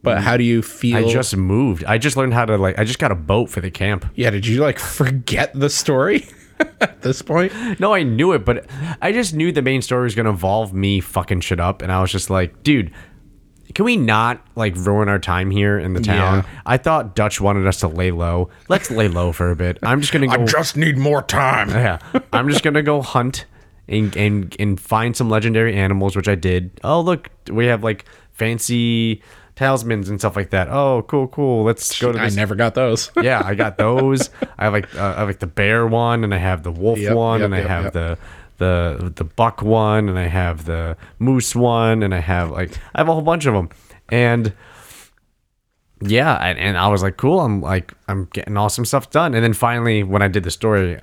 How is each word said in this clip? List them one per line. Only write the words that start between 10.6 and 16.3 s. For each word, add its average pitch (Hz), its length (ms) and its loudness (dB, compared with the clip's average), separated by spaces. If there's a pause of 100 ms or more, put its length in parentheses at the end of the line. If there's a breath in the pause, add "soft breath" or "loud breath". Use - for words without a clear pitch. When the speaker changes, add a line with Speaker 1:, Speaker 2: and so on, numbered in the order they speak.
Speaker 2:
me 98 240 2
fucking 90 440 -2
shit 85 180 -2
up, 90 220 -2
and 92 100 -4
I 92 80 2
was 92 100 0
just 95 200 -4
like, 92 340 -2
"Dude, 123 260 2 (840 loud breath)
can 202 80 2
we 240 120 2
not, 113 480 2 (120)
like, 107 180 0
ruin 101 340 0
our 101 120 0
time 92 320 -2
here 101 260 2
in 92 160 -4
the 87 60 0
town?" 95 380 2